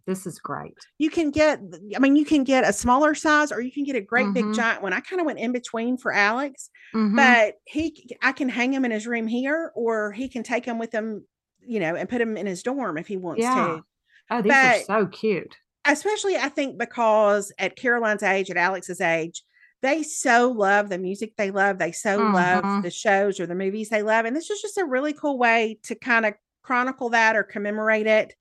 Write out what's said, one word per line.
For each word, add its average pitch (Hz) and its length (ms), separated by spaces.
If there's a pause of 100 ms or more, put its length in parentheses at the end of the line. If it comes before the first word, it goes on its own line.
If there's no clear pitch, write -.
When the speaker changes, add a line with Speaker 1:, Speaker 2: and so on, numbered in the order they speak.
Speaker 1:
this 190 200
is 165 120
great. - 360 (240)
Speaker 2:
You 302 120
can 320 220
get, 302 280 (360)
I - 20
mean, 269 160
you 294 120
can 285 180
get 262 240
a 202 40
smaller 285 440
size 302 360
or 220 80
you 254 120
can 285 120
get 269 120
a 208 40
great 208 340
big 220 120
Speaker 1:
Mm-hmm. 214 60
Speaker 2:
giant 226 300
one. 190 100
I 196 80
kinda 359 240
went 226 160
in 226 120
between 240 440
for 226 160
Alex, 202 580 (240)
Speaker 1:
Mm-hmm. 214 220
Speaker 2:
but 240 480
he, - 460 (120)
I 262 100
can 269 180
hang 247 220
him 269 120
in 240 80
his 214 140
room 233 200
here, 269 480
or 220 380
he 254 160
can 226 160
take 240 200
him 233 140
with 226 140
him, 220 340 (400)
you 226 140
know, 165 160
and 165 140
put 240 100
him 220 160
in 175 100
his 185 160
dorm 240 360
if 175 80
he 196 100
wants 180 260
Speaker 1:
Yeah. 247 120
Speaker 2:
to. 165 300 (460)
Speaker 1:
Oh, 233 120
these 220 100
are 262 180
Speaker 2:
But 208 140
Speaker 1:
so 202 220
cute. - 500 (300)
Speaker 2:
especially, 381 500
I 262 140
think, 269 280
because 214 800
at 190 180
Caroline's 226 460
age, 190 280
at 170 80
Alex's 180 420
age, 165 420 (400)
they 302 200
so 247 480
love 208 400
the 180 80
music 196 380
they 196 140
love. 196 280
They 170 140
so 208 300
love 180 420
Speaker 1:
Mm-hmm. 202 180
Speaker 2:
the 175 80
shows 196 500
or 170 60
the 175 80
movies 196 360
they 214 120
love. 226 240
And 247 100
this 339 140
is 403 120
just 403 160
a 381 60
really 277 300
cool 285 240
way 226 460
to 226 100
kinda 226 400 (280)
chronicle 254 480
that 226 260
or 202 80
commemorate 214 640
it 214 340